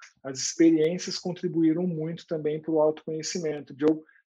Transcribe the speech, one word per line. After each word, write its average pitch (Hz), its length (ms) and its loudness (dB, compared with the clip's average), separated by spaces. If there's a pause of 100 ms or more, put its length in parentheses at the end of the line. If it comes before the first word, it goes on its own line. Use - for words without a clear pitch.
(220)
As 131 160 -8
experiências 165 800 2
contribuíram 165 640 0
muito 165 440 -4
também 156 340 -4
pro 160 180 2
autoconhecimento, 156 960 -2
de 135 100 -2
eu 156 200 2 (240)